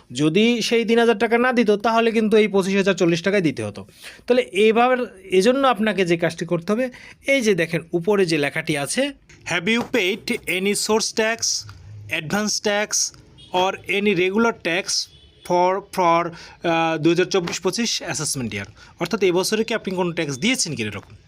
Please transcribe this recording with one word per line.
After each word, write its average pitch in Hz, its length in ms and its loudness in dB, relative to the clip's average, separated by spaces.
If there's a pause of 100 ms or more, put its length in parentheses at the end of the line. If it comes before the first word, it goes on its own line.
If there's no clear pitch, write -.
(120)
যদি 185 500 2
সেই 233 240 0
তিন 226 140 2
হাজার 233 180 4
টাকা 226 200 2
না 254 160 2
দিত, 240 180 4
তাহলে 226 400 2
কিন্তু 220 260 2
এই 214 100 6
পঁচিশ 190 280 0
হাজার 196 180 2
চল্লিশ 170 280 2
টাকাই 196 200 0
দিতে 135 220 -2
হতো। 104 220 -10 (420)
তাহলে 247 140 4
এবার 220 560 4 (340)
এজন্য 254 360 4
আপনাকে 214 380 0
যে 170 120 2
কাজটি 165 280 -2
করতে 170 280 -2
হবে, 247 160 -2 (380)
এই 277 140 2
যে 214 140 2
দেখেন 165 260 -2 (120)
উপরে 190 320 2
যে 165 120 2
লেখাটি 151 400 -2
আছে, 254 340 -2 (420)
"Have 175 140 -2
you 233 160 2 (100)
paid 202 380 -2
any 190 420 -2 (140)
source 214 280 -2
tax, 226 240 -2 (800)
advance 196 360 -4 (120)
tax 208 220 -2 (640)
or 185 200 0 (260)
any 208 160 2
regular 196 380 2 (140)
tax - 440 -4 (380)
for, 180 320 2 (140)
for, 170 340 2
আহ, 165 680 -2
দুই 156 140 2
হাজার 175 140 2
চব্বিশ 180 360 -2
পঁচিশ 208 400 -4
অ্যাসেসমেন্ট 139 520 -6
ইয়ার?" 101 120 -8 (340)
অর্থাৎ 175 240 -2
এবছরে 190 400 2
কি 226 100 -4
আপনি 208 220 -4
কোনো 175 160 -2
ট্যাক্স 156 260 -6
দিয়েছেন 170 380 -2
কি 113 80 -4
এরকম 98 320 -10 (120)